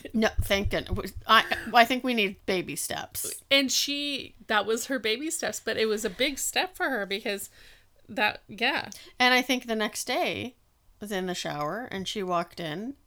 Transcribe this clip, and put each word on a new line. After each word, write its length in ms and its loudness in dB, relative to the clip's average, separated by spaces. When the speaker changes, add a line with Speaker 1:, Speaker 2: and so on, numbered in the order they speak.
Speaker 1:
<laughs> 40 -14
Speaker 2:
No, 120 4
thank 280 0
goodness. 420 -2
I, 180 6
I 100 10
think 200 2
we 100 0
need 220 2
baby 300 -2
steps. 760 -6
Speaker 1:
And 220 4
she, 640 -2
that 180 2
was 220 0
her 140 -2
baby 280 -2
steps, 300 -4
but 180 -4
it 100 2
was 180 0
a 60 -2
big 280 0
step 380 -2
for 120 0
her 160 -2
because 460 -4
that, 380 0
yeah. 440 -2
Speaker 2:
And 160 8
I 80 6
think 240 0
the 80 -2
next 300 -2
day 500 -2
was 100 -10
in 160 -2
the 80 -2
shower 560 -4
and 160 -6
she 160 -4
walked 380 -2
in 340 -6